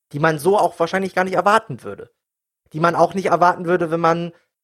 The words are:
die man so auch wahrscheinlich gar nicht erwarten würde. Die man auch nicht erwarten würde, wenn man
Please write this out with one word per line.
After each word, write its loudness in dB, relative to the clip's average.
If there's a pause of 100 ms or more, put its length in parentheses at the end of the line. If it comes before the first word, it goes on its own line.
(120)
die -6
man 0
so 2
auch 0
wahrscheinlich -2
gar 0
nicht -6
erwarten 0
würde. -14 (640)
Die -6
man 2
auch 2
nicht -4
erwarten 2
würde, 0
wenn -2
man 0 (320)